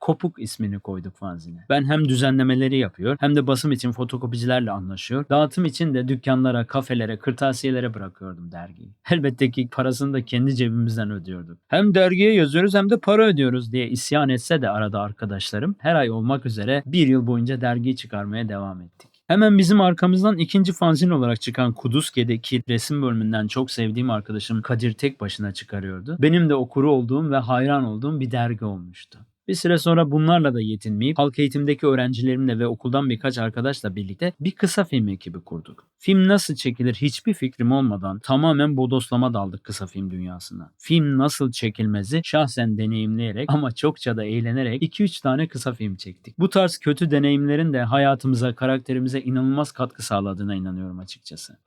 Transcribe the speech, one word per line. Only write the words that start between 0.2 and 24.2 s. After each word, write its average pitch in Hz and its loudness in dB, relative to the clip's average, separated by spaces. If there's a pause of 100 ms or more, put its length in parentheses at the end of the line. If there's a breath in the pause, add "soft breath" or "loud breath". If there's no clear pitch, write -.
ismini 104 -6
koyduk 92 -12
fanzine. 85 -14
Ben 139 2
hem 151 2
düzenlemeleri 131 2
yapıyor 113 -2
hem 147 2
de 135 2
basım 135 2
için 123 -2
fotokopicilerle 123 -2
anlaşıyor. 101 -6
Dağıtım 151 2
için 156 -2
de 127 -2
dükkanlara, 131 0
kafelere, 117 -4
kırtasiyelere 127 -2
bırakıyordum 92 -14
dergiyi. 87 -18 (160)
Elbette 139 2
ki 123 -4
parasını 131 -2
da 131 -4
kendi 131 0
cebimizden 113 -2
ödüyorduk. 87 -12 (100)
"Hem 196 4
dergiye 190 6
yazıyoruz 175 4
hem 202 4
de 233 2
para 214 6
ödüyoruz." 127 2
diye 123 -2
isyan 135 0
etse 131 0
de 101 0
arada 104 -2
arkadaşlarım 104 -4
her 165 2
ay 135 2
olmak 120 -2
üzere 120 -2
bir 156 2
yıl 131 4
boyunca 120 0
dergiyi 120 -2
çıkarmaya 107 -6
devam 98 -8
ettik. - -20 (180)
Hemen 202 6
bizim 196 6
arkamızdan 185 4
ikinci 185 2
fanzin 170 4
olarak 123 2
çıkan 123 -2
Kuduz 131 -2
Kedi 117 0
ki 123 -2
resim 123 -2
bölümünden 110 0
çok 131 -4
sevdiğim 120 -2
arkadaşım 107 -4